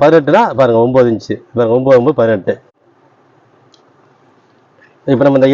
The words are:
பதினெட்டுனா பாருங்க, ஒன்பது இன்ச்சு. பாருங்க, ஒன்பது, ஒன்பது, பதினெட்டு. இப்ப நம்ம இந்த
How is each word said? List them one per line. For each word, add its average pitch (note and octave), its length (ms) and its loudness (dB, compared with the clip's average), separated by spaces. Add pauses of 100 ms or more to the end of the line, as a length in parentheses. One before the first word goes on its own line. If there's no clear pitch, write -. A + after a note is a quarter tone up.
பதினெட்டுனா D#3 420 2 (180)
பாருங்க, A#2 260 2
ஒன்பது B2+ 260 2
இன்ச்சு. G#2 220 -8 (200)
பாருங்க, A#2 240 -2
ஒன்பது, C3 220 2
ஒன்பது, C3+ 220 -2
பதினெட்டு. G#2+ 320 -2 (2500)
இப்ப C3+ 180 -2
நம்ம C#3 160 2
இந்த C3+ 140 4